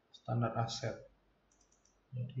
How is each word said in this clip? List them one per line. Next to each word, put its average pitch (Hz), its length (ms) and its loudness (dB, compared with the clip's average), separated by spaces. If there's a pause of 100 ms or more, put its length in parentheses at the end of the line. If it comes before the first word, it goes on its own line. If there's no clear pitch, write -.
(100)
standar 120 480 2
aset. - 380 0 (1120)
Jadi 123 300 -4